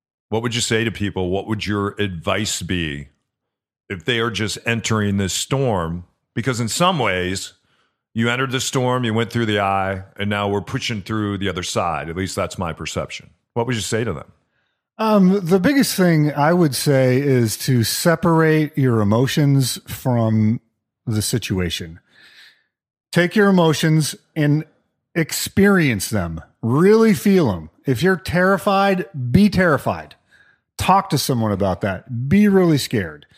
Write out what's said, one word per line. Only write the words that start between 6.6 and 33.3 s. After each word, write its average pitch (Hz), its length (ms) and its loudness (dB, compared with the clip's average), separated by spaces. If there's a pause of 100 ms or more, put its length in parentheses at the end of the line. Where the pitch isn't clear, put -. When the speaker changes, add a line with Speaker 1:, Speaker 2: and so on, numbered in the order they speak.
Speaker 1:
in 117 80 -4
some 175 320 0
ways, 92 540 -4 (640)
you 117 140 0
entered 127 220 -2
the 127 80 -2
storm, 127 420 -2
you 117 100 -2
went 113 200 -2
through 117 140 -2
the 104 120 0
eye, 98 460 -2 (120)
and 101 140 -6
now 104 180 -2
we're 101 120 -2
pushing 117 420 -8
through 104 360 -4
the 95 100 -6
other 87 160 -6
side. 80 440 -4
At 82 80 -10
least 92 200 -6
that's 92 200 -6
my 87 160 -6
perception. - 580 -10 (240)
What 117 120 -4
would 127 80 -4
you 110 60 -4
say 110 240 -4
to 107 80 -6
them? - 200 -14 (640)
Speaker 2:
Um, 202 480 4
the 175 140 2
biggest 269 380 2
thing 160 360 4
I 147 200 2
would 165 240 2
say 131 440 2
is 127 380 2
to 127 240 2
separate 160 960 2
your 123 220 2
emotions 131 880 2
from 110 720 0 (440)
the 107 180 -2
situation. 90 760 -4 (1120)
Take 170 240 0
your 202 140 4
emotions 160 680 2 (220)
and 151 280 2 (520)
experience 170 920 0
them. 85 300 -4 (220)
Really 196 520 4
feel 180 360 2
'em. 82 200 -6 (140)
If 123 160 0
you're 185 160 2
terrified, 190 880 0 (260)
be 196 180 6
terrified. 127 640 0 (640)
Talk 190 320 2
to 147 80 0
someone 113 340 -2
about 92 280 -2
that. 113 480 -6
Be 202 180 6
really 185 320 4
scared. 87 480 -6 (100)